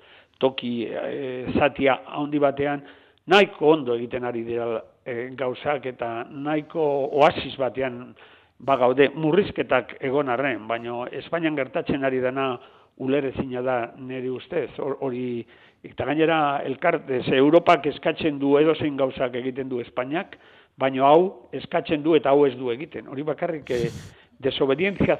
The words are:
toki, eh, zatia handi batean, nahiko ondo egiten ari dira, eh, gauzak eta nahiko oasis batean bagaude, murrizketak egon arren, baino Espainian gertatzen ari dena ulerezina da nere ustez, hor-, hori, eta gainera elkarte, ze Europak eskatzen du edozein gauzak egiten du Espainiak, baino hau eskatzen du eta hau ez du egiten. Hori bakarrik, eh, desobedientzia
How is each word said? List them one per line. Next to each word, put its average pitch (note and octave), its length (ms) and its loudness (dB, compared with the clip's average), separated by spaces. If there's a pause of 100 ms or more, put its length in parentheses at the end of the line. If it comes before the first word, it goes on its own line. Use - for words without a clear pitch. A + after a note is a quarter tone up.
(420)
toki, A#2+ 460 -2
eh, B2+ 640 -8
zatia C3+ 540 2
handi D3 340 -4
batean, C#3+ 420 0 (460)
nahiko F3 440 4
ondo C3 240 2
egiten B2 300 -6
ari A#2+ 180 -6
dira, A#2 380 -4 (240)
eh, B2 300 -8
gauzak B2+ 500 -4
eta A#2+ 400 -8
nahiko D3+ 560 -6 (300)
oasis C#3+ 460 2
batean B2 580 -6 (460)
bagaude, C3 480 4
murrizketak D#3 880 0
egon C3+ 300 -2
arren, A#2+ 380 -2
baino A#2+ 400 -6
Espainian D#3 480 -4
gertatzen C#3+ 480 -4
ari C3 160 0
dena B2+ 400 -2 (380)
ulerezina C3 640 -2
da B2+ 160 0 (180)
nere B2+ 340 -8
ustez, B2+ 480 -6
hor-, C3+ 220 -6
hori, B2 460 -4 (380)
eta - 220 -8
gainera D3+ 600 2
elkarte, C3+ 580 0
ze D3+ 140 2
Europak D#3+ 500 6
eskatzen D3+ 520 -2
du C#3 180 4
edozein D3+ 400 2
gauzak C3 380 -2
egiten C3 340 -6
du B2+ 100 -4
Espainiak, C3+ 560 -6 (420)
baino C3+ 280 2
hau D3+ 160 8 (300)
eskatzen D3 520 -4
du D#3+ 120 4
eta C#3 140 4
hau C#3+ 160 6
ez C3 120 0
du B2+ 140 -6
egiten. A#2+ 360 -10
Hori C#3 160 -10
bakarrik, D#3 480 -6
eh, A#2+ 180 -2 (500)
desobedientzia D3+ 800 0